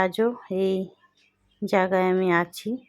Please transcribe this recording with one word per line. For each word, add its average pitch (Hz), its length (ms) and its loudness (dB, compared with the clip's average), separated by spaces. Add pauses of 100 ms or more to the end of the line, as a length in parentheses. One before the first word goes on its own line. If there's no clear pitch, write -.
আজও 202 260 0 (280)
এই 190 200 0 (840)
জায়গায় 185 480 2
আমি 185 220 2
আছি 175 380 -2 (180)